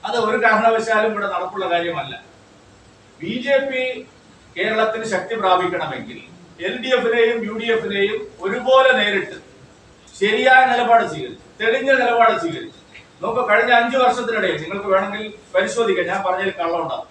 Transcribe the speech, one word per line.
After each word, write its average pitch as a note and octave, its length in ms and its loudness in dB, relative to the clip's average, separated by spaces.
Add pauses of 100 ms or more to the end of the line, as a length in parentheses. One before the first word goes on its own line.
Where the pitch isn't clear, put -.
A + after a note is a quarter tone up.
അത് A#3+ 100 -2 (100)
ഒരു A#3+ 180 0
കാരണവശാലും A3+ 680 2
ഇവിടെ G3+ 200 -4
നടപ്പുള്ള F3+ 400 -6
കാര്യമല്ല. E3 400 -4 (1080)
ബി F#3+ 120 -6 (120)
ജെ C#4 120 2 (100)
പി C4 140 -4 (760)
കേരളത്തിന് A3 560 -2
ശക്തി F#3+ 280 -4
പ്രാപിക്കണമെങ്കിൽ E3 800 -2 (480)
എൽ A#3+ 160 -6
ഡി B3+ 140 -6
എഫിനെയും A3+ 400 2 (100)
യു G#3+ 140 -8
ഡി A3+ 140 -6
എഫിനെയും G3+ 440 -2 (240)
ഒരുപോലെ B3+ 560 4
നേരിട്ട് G3+ 380 -2 (800)
ശരിയായ B3+ 420 6 (100)
നിലപാട് A#3 400 4
സ്വീകരിച്ചു, C3 320 -10 (160)
തെളിഞ്ഞ A#3+ 300 0 (120)
നിലപാട് A#3 400 4
സ്വീകരിച്ചു. C3+ 380 -8 (420)
നോക്കൂ, A#3 280 -2
കഴിഞ്ഞ A#3 220 4 (100)
അഞ്ചു C4 220 -2
വർഷത്തിനിടയിൽ A3 600 0
നിങ്ങൾക്ക് G3 300 -8
വേണമെങ്കിൽ G3+ 340 -2 (260)
പരിശോധിക്കാം, F#3+ 580 0
ഞാൻ F#3+ 140 -2
പറഞ്ഞതിൽ F#3 360 -2
കള്ളമുണ്ടാവും. E3 480 -4